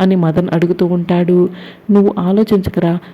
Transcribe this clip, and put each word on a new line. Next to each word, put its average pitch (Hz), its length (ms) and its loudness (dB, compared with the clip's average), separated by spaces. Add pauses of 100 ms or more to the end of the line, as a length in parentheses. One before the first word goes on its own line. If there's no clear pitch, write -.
అని 190 140 2
మదన్ 170 380 0
అడుగుతూ 175 320 0
ఉంటాడు. 180 640 0 (420)
"నువ్వు 202 280 4
ఆలోచించకరా, 185 800 0 (140)